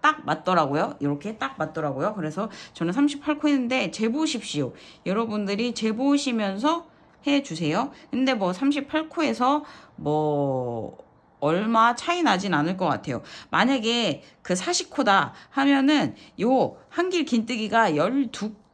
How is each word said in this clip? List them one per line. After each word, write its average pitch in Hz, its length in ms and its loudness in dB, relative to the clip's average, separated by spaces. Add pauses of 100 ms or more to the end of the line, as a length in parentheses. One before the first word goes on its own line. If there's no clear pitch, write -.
딱 - 240 0
맞더라고요. 156 760 0
이렇게 143 360 -4
딱 269 220 -6
맞더라고요. 156 560 -4
그래서 190 340 -4 (240)
저는 170 200 -2
삼십팔 285 480 0
코 302 80 2
했는데 254 420 2
재보십시오. 226 800 -2 (320)
여러분들이 214 720 -2
재보시면서 240 1120 0 (380)
해주세요. 214 640 0 (200)
근데 262 220 2
뭐 196 200 0
삼십팔 285 560 0
코에서 285 560 0 (320)
뭐 143 1000 0 (440)
얼마 220 540 4
차이 349 280 -2
나진 196 320 2
않을 160 220 2
것 185 100 -2
같아요. 127 360 -2 (280)
만약에 226 720 2 (200)
그 180 120 -2
사십 349 360 -2
코다 196 440 2 (160)
하면은 269 640 2 (260)
요 247 360 2 (120)
한길 359 360 0
긴뜨기가 220 720 0
열두 220 580 -2 (200)